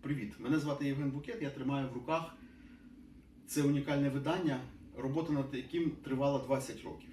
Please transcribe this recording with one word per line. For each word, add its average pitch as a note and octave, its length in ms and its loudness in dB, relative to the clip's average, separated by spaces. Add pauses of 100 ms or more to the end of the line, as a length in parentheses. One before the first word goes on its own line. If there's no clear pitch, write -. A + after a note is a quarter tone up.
(100)
Привіт, A#2+ 280 -2
мене D#3 200 4
звати C#3+ 280 0
Євген C#3 240 0
Букет, D3+ 320 -6
я C#3 80 -2
тримаю C3 380 0
в B2 40 -6
руках D#3+ 440 -2 (1080)
це - 160 0
унікальне C#3+ 460 4
видання, C#3 520 2 (360)
робота D3 360 0
над C#3 200 2
яким D#3+ 380 0
тривала C#3 480 2
двадцять B2+ 460 0
років. - 280 -10